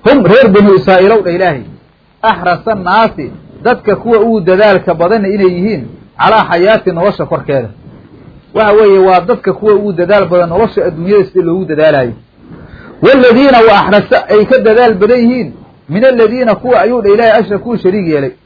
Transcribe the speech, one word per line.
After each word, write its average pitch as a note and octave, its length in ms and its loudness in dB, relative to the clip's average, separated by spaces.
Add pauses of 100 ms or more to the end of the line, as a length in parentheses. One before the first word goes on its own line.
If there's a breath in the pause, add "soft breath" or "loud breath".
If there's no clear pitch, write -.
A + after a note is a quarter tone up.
"Hum," C#4 200 4
reer A#3 240 4
banu G3+ 260 4
Israa'iilow F#3+ 480 2
dhah F3 120 -4
Ilaahay, F3 260 -4 (600)
"ahrasa F3+ 540 -2
naasi," F#3+ 560 -4 (320)
dadka A3 320 -2
kuwa A3+ 240 0
ugu A3 220 0
dadaalka F#3 520 0
badanna F3+ 340 -2
inay G3 280 0
yihiin, F3+ 260 -4 (380)
"calaa G3 320 2
xayaati," F#3 400 0
nolosha E3+ 340 -4
korkeeda. C3 440 -6 (840)
Waxa G#3+ 200 0
weeye, G#3 260 4
waa F#3 220 2
dadka G3 320 -4
kuwa G#3 200 0
ugu G3+ 200 -2
dadaal F3+ 320 0
badan E3+ 240 -2
nolosha G3 360 -2
adduunyada F#3 400 -2
sida F#3 200 -2
loogu F3 200 -4
dadaalayo. D3 480 -2 (880 loud breath)
"Walladiina," B3 560 4 (100)
wa G#3+ 140 4
ahrasa, G3+ 360 0 (120)
ay G#3+ 160 2
ka C4 120 2
dadaal A3 360 2
badan G#3+ 260 0
yihiin, A#3 340 -2 (360)
"min G3 160 -2
alladiina," A#3 500 0
kuwa A#3+ 260 0
ayuu A#3 200 -2
dhah G3+ 120 2
Ilaahay, A3+ 280 2
"ashrakuu," G3+ 360 -6
shariig F#3 300 -2
yeelay. C#3 240 -4 (140)